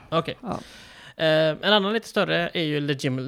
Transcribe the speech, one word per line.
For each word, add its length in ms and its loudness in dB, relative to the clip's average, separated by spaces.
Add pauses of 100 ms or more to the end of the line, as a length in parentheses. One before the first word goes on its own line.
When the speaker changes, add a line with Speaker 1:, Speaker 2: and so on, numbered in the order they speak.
Speaker 1:
Okej. 320 -2
Speaker 2:
Ja. 180 -6 (580)
Speaker 1:
Eh, 100 0 (340)
en 120 4
annan 200 2
lite 140 -4
större 460 0
är 100 0
ju 160 0
Legim-, 480 0